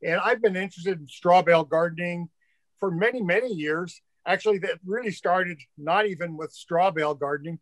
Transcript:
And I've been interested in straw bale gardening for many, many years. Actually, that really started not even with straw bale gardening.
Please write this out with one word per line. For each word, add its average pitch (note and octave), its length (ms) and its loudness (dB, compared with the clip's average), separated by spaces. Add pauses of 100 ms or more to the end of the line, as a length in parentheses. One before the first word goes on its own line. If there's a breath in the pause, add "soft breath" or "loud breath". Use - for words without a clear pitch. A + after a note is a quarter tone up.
And E3+ 180 0
I've A3+ 220 0
been G3 140 2
interested F#3 420 -6
in C#3+ 100 -16
straw F3+ 340 6
bale E3+ 220 6
gardening E3+ 640 -2 (520)
for G3 100 0
many, A3+ 320 0
many G#3 300 0
years. D#3+ 480 -4 (260)
Actually, G3 320 2
that F3 260 -4
really G#3+ 260 -4
started F3+ 480 -2 (180)
not E3+ 300 0
even E3+ 300 -6
with D#3 160 -10
straw F3+ 380 0
bale D3+ 240 -2
gardening. D3 480 -6